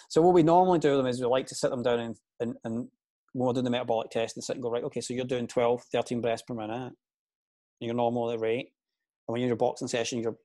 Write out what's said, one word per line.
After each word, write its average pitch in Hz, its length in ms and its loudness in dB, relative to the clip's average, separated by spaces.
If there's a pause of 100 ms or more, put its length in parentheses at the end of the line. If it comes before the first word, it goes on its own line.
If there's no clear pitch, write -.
so 160 140 4
what 180 120 8
we 170 100 8
normally 175 340 6
do 151 120 2
with 139 80 4
them 131 100 2
is 123 120 -2
we 127 60 0
like 131 220 2
to - 80 -12
sit 143 140 0
them 127 120 -4
down 120 160 2
and, 117 180 -6 (220)
and, 120 240 -4
and 120 260 -6 (440)
when 127 160 -2
we're 120 60 2
doing 127 100 0
the 123 60 0
metabolic 120 400 -2
test 113 260 -4
and 120 80 -12
sit - 100 -4
and 135 80 -12
go, 120 80 -4
"Right, 120 140 -4
okay, 131 160 -8
so 117 120 -8
you're 127 120 -4
doing 123 240 -4
twelve, 120 420 2
thirteen 120 300 -2
breaths 113 220 -2
per 127 120 -10
minute, 117 380 -8 (880)
your 117 140 -4
normal 120 440 0
rate. 113 340 -2 (540)
And 113 60 -6
when 117 80 -2
you're 127 60 0
in 123 40 2
your 117 60 0
boxing 123 320 -2
session, 117 320 -2
you're 113 240 -6